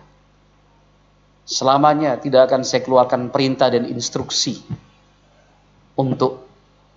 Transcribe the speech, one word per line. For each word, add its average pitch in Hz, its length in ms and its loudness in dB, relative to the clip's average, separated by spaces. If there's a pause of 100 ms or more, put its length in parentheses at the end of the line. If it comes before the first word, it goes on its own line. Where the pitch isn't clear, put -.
(1500)
Selamanya 143 720 2
tidak 131 320 4
akan 127 160 -2
saya 123 160 -2
keluarkan 123 480 0
perintah 131 400 0
dan 120 160 0
instruksi - 720 -6 (1400)
untuk 127 480 -2 (520)